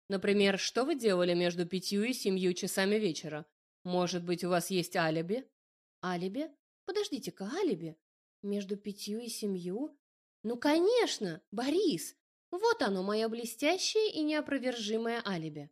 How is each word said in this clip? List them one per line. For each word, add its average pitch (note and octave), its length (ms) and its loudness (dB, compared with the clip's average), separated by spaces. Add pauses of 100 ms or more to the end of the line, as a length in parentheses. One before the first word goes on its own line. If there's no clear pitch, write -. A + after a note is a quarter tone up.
«Например, G3 500 4
что - 260 0
вы D#4 120 0
делали F3+ 380 4
между F3 320 2
пятью F#3+ 360 0
и A#3+ 100 0
семью F#3+ 420 2
часами G3 420 0
вечера? D#3 500 -4 (380)
Может F3+ 400 0
быть, F3 180 -2
у F3+ 60 -2
вас F3 220 2
есть F3+ 260 0
алиби?» E3+ 520 0 (560)
«Алиби? F#3+ 460 -4 (360)
Подождите-ка, C4+ 680 -4
алиби? F#3 420 -2 (460)
Между G3+ 340 -4
пятью G#3 440 -8
и A#3+ 80 -10
семью? G3+ 680 -4 (460)
Ну, A#3 140 -2
конечно, D#4 840 2 (120)
Борис! C4+ 640 0 (340)
Вот A4 320 2
оно, G3 200 0
мое G#3+ 260 0
блестящее D4+ 840 0
и D#4 120 -2
неопровержимое A#3 1000 0
алиби». D#3+ 480 -6